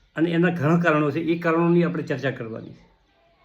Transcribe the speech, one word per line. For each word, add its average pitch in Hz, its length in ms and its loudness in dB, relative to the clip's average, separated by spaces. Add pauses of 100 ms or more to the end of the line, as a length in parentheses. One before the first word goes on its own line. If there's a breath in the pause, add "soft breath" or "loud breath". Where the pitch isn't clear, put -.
(160 soft breath)
અને 165 140 0
એના 170 180 2
ઘણા 170 320 2
કારણો 151 300 2
છે. 147 100 -4
એ 165 180 -2
કારણોની 170 460 2
આપણે 160 180 -4
ચર્ચા 135 280 -4
કરવાની 113 420 -10
છે - 120 -20 (600)